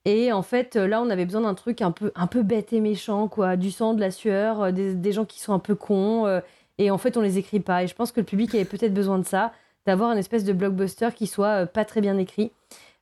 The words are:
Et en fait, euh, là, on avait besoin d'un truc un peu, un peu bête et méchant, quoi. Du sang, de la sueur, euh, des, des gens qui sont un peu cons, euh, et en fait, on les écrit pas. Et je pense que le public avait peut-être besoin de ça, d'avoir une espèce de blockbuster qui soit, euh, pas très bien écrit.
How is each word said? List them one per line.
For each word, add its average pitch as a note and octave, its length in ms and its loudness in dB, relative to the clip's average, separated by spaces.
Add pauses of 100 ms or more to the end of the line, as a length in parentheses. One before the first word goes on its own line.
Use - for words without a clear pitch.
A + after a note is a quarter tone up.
Et A3+ 260 2
en G3 100 0
fait, B3 340 -2
euh, F#3+ 100 2
là, A3 160 0
on A#3+ 80 0
avait F3+ 160 0
besoin G#3 160 -2
d'un G#3 120 0
truc A3+ 280 -6
un F3+ 80 2
peu, G#3 240 -4
un F3 140 -2
peu B3 140 0
bête G#3 300 0
et A3 80 2
méchant, G#3 480 0
quoi. F#3 280 0
Du F#3 140 0
sang, A3 220 -2
de A3 80 0
la F#3+ 100 0
sueur, G#3 520 0
euh, F#3 100 0
des, F#3+ 220 -2
des F#3 180 0
gens G#3 140 -2
qui - 120 -20
sont - 140 -4
un F#3+ 60 2
peu G#3 160 0
cons, G#3 500 0
euh, F#3+ 160 2 (380)
et G3+ 120 4
en G3 60 2
fait, B3 220 0
on - 20 2
les G3 160 2
écrit G3 240 0
pas. F3+ 220 0
Et F3+ 60 -2
je - 60 -10
pense A#3 160 -4
que - 100 -2
le F#3 60 -2
public G#3+ 280 -2
avait G3+ 100 2
peut-être G3+ 300 -2
besoin G3 240 2
de F#3 80 0
ça, G3+ 260 -2 (340)
d'avoir G3 260 2
une A3 60 2
espèce G3+ 260 -2
de G3+ 80 0
blockbuster F#3+ 600 0
qui G#3+ 140 -4
soit, G3+ 340 2
euh, F3 40 0
pas G#3+ 180 -2
très G#3+ 160 -2
bien G3 180 2
écrit. G3 340 -2 (500)